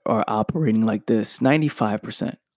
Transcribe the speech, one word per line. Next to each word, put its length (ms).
are 220
operating 580
like 220
this, 340
ninety-five 640
percent 340